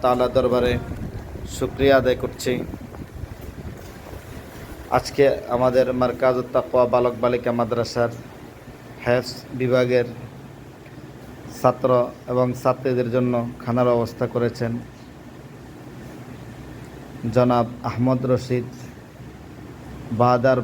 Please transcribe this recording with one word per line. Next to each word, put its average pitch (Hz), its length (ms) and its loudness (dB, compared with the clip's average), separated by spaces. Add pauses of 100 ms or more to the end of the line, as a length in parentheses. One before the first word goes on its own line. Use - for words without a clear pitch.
তাআলার 123 340 4
দরবারে 123 360 4 (840)
শুকরিয়া 135 440 4
আদায় 123 240 2
করছি। - 280 -4 (2500)
আজকে - 260 2 (320)
আমাদের 127 300 4 (160)
মারকাজুত 123 540 2
তাকওয়া 127 380 4
বালক 123 300 4
বালিকা 123 360 2
মাদ্রাসার 117 520 0 (920)
হেফজ 123 260 2 (300)
বিভাগের 123 480 4 (1500)
ছাত্র 127 300 4 (420)
এবং 127 160 4 (140)
ছাত্রীদের 127 540 2
জন্য 123 180 2 (300)
খানার 123 280 2
ব্যবস্থা 120 420 0
করেছেন 117 380 0 (2750)
জনাব 123 320 6 (220)
আহমদ 123 320 2 (100)
রশিদ 123 360 0 (1500)
বাহাদার 123 440 6